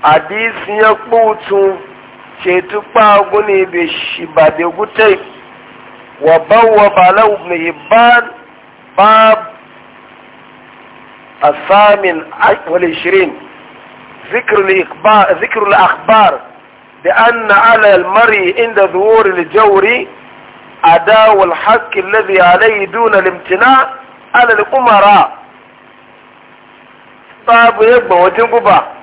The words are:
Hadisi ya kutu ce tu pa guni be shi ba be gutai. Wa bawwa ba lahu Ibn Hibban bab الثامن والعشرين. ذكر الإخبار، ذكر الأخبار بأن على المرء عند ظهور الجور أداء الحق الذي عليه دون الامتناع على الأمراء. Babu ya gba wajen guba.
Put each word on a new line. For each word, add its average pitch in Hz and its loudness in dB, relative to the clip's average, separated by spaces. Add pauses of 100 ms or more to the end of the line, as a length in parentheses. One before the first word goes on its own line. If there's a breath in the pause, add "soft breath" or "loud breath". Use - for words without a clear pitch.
Hadisi 190 -2 (120)
ya 220 2
kutu 214 -2 (680)
ce 185 -2
tu 208 -8 (100)
pa 208 2 (100)
guni 202 0
be 170 -6
shi - -12
ba 156 2
be 165 -6
gutai. 208 -2 (1000)
Wa 160 2
bawwa 208 2
ba 185 4
lahu 208 2
Ibn 175 -10 (120)
Hibban 233 2 (720)
bab 220 4 (2000)
الثامن 190 0 (440)
والعشرين. 175 -2 (1000)
ذكر 196 -4
الإخبار، 190 0
ذكر 220 -6
الأخبار 196 0 (640)
بأن 220 0
على 214 4
المرء 196 0
عند 226 -2
ظهور 202 0
الجور 196 0 (800)
أداء 196 4
الحق 208 -2
الذي 196 -2
عليه 196 2
دون 220 -2
الامتناع 196 0 (460)
على 240 2
الأمراء. 208 2 (2250)
Babu 233 2
ya 240 4
gba 190 -4
wajen 185 0
guba. 196 0 (160)